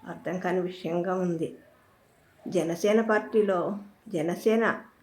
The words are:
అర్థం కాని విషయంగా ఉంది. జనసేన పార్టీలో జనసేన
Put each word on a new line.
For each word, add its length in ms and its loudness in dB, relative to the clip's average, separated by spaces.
అర్థం 340 -6
కాని 200 0
విషయంగా 600 -4
ఉంది. 280 -2
జనసేన 580 2
పార్టీలో 560 2
జనసేన 540 2